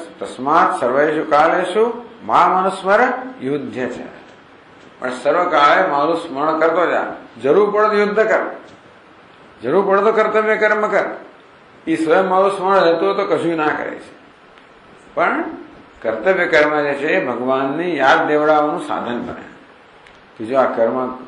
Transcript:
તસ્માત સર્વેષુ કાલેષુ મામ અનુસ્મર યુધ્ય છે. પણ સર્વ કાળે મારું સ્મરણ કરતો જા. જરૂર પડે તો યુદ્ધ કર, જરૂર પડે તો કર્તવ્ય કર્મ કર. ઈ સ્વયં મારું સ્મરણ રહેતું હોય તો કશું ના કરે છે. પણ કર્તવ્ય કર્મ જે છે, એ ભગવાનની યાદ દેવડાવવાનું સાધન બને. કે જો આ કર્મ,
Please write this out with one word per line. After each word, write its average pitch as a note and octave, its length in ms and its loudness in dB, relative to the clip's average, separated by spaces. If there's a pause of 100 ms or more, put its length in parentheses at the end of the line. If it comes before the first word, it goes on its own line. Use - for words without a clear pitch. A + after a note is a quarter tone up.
(200)
તસ્માત D3 600 0
સર્વેષુ D3 500 0
કાલેષુ F3+ 760 2 (180)
મામ E3 340 2
અનુસ્મર F#3 420 0 (420)
યુધ્ય B2+ 440 -6
છે. - 180 -8 (960)
પણ B2+ 120 -6 (120)
સર્વ D#3+ 200 2
કાળે D#3+ 440 4
મારું D3+ 300 0
સ્મરણ D#3 420 -4
કરતો E3 320 2
જા. - 240 -4 (280)
જરૂર F#3+ 280 4
પડે G#3+ 160 2
તો G#3 80 0
યુદ્ધ G3+ 240 0
કર, F#3 360 0 (1080)
જરૂર E3+ 220 0
પડે G3 160 2
તો G#3+ 100 4
કર્તવ્ય G#3+ 440 2
કર્મ G#3+ 320 0
કર. F#3+ 180 0 (840)
ઈ D#3+ 80 0
સ્વયં E3 340 2
મારું F#3+ 280 2
સ્મરણ F#3+ 220 2
રહેતું E3+ 360 2
હોય G3 100 -2
તો F3+ 100 0
કશું E3 200 -2
ના D#3 100 -2
કરે - 260 -4
છે. - 240 -18 (1000)
પણ C#4 300 -2 (580)
કર્તવ્ય F3 440 0
કર્મ D3+ 360 2
જે C#3+ 120 -2
છે, D#3+ 140 -4
એ F3+ 180 0
ભગવાનની C#3 720 -2
યાદ D#3+ 300 2
દેવડાવવાનું D3+ 600 2
સાધન A2+ 340 -6
બને. - 200 -12 (960)
કે A2 80 -10
જો B2 120 -2
આ B2+ 80 4
કર્મ, A#2+ 460 0 (160)